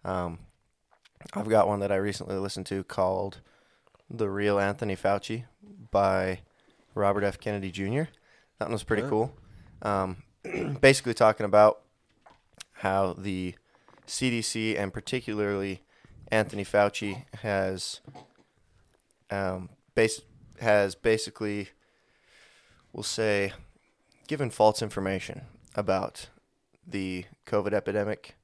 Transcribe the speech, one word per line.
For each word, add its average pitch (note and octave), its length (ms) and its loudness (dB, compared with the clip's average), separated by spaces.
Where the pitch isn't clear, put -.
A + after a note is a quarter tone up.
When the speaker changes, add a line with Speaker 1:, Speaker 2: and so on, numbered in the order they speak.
Speaker 1:
Um, F2+ 340 -4
I've A2 160 -6
got G#2+ 180 6
one G2+ 140 0
that G2 100 -2
I G2 60 2
recently G2 400 -4
listened F#2+ 300 -6
to F#2+ 180 -4
called F#2+ 560 -2
The A2+ 200 -2
Real G2+ 300 2
Anthony G2+ 340 -2
Fauci G#2 500 -2
by F#2+ 500 2
Robert G2+ 300 2
F. G2 160 -2
Kennedy G2 320 -4
Junior. G#2 380 -4
That A2 60 -4
one A2+ 80 -4
was G#2 100 -6
pretty G#2+ 180 0
Speaker 2:
Yeah. C#3 60 -6
Speaker 1:
cool. A2+ 260 0
Um, F#2+ 400 -2
<clears throat> D#3+ 360 -6
basically C3+ 340 6
talking G#2+ 320 4
about G#2 340 8
how F#2+ 400 0
the F#2 420 -6
C C3 240 -2
D A#2 120 0
C A2 340 -2
and G2 160 -4
particularly G#2 920 -4
Anthony G#2 340 0
Fauci G#2 600 0
has, F#2+ 600 -4
um, F#2 400 -4
bas-, A2 260 2
has G#2 340 4
basically, G#2+ 760 -2
we'll - 100 -12
say, G2+ 500 0
given C#3+ 220 -4
false G#2+ 320 4
information G2 600 -4
about F#2+ 540 -2
the F#2+ 380 -6
covid G2+ 260 0
epidemic G2+ 720 -2